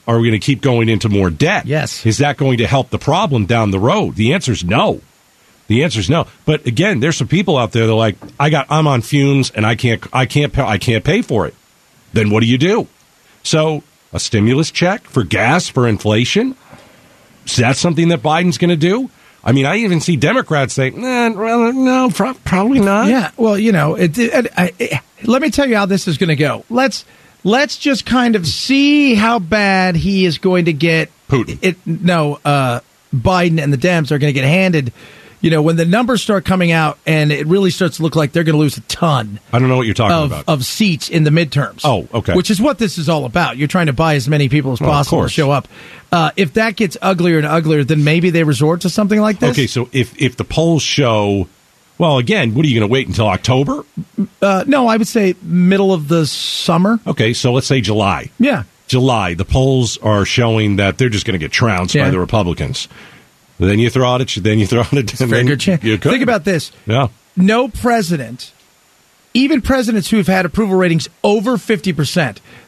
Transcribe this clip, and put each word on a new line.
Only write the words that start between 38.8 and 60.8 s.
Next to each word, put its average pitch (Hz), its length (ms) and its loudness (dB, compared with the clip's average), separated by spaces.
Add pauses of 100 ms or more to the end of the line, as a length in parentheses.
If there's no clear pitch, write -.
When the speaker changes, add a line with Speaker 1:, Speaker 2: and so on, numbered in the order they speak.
Speaker 2:
ton 117 560 -4 (140)
Speaker 1:
I 123 60 2
don't 127 100 2
know 127 80 2
what 127 80 0
you're 110 100 0
talking 104 220 2
Speaker 2:
of, 147 160 -2
Speaker 1:
about. 76 160 -8
Speaker 2:
of 143 160 0
seats - 460 -2
in 160 140 2
the 147 60 4
midterms. 143 540 -2
Speaker 1:
Oh, 113 300 0
okay. 101 200 0
Speaker 2:
Which 185 160 0
is 196 80 0
what 262 200 0
this 208 180 -4
is 160 140 -4
all 147 160 -2
about. 123 320 -2
You're 147 100 0
trying 170 200 0
to 139 40 0
buy 160 220 0
as 127 120 -2
many 147 220 2
people 135 240 0
as 117 80 -4
Speaker 1:
Well, 160 80 0
of 151 60 2
Speaker 2:
possible 143 240 0
to 104 60 2
Speaker 1:
course. - 80 -2
Speaker 2:
show 143 180 0
up. 143 180 -2 (440)
Uh, 160 240 2
if 180 180 0
that 220 220 0
gets 202 260 -2
uglier 175 360 2
and 151 80 0
uglier, 156 360 2
then 151 220 2
maybe 165 260 2
they 165 140 2
resort 151 380 0
to 185 60 0
something 208 320 0
like 214 200 0
this. 247 100 0
Speaker 1:
Okay, 147 160 0
so 120 260 -4
if, 127 300 -2
if 123 140 -2
the - 80 -4
polls 165 360 0
show, 104 680 0 (500)
well, 156 200 2
again, 120 360 0
what 151 100 0
are 151 40 2
you 117 100 2
gonna 104 120 2
wait 135 180 0
until 107 180 0
October? 131 580 0 (560)
Speaker 2:
Uh, 190 260 2
no, 269 200 2
I 220 100 2
would 220 120 -2
say 190 340 0
middle 185 500 2
of 156 160 -2
the 165 180 2
summer. 180 800 -2
Speaker 1:
Okay, 123 280 0
so 123 180 -2
let's 131 140 0
say 135 140 0
July. 104 580 -2
Speaker 2:
Yeah. 233 240 2 (240)
Speaker 1:
July, 120 480 0
the 90 100 -4
polls 131 540 0
are 107 260 2
showing 110 520 0
that 98 220 0